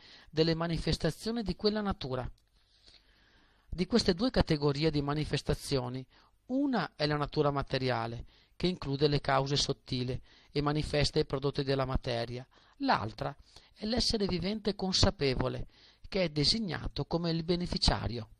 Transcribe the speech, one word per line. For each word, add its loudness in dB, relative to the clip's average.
delle 2
manifestazioni -2
di -4
quella 0
natura. -4
Di -2
queste 2
due 0
categorie 2
di 0
manifestazioni, -2
una 0
è 0
la 2
natura 0
materiale, -2
che 0
include 0
le 4
cause 2
sottili -2
e 0
manifesta 2
i 2
prodotti -2
della 0
materia, -4
l'altra -2
è -10
l'essere 2
vivente -2
consapevole, 0
che -2
è -2
designato 0
come 0
il 0
beneficiario. 0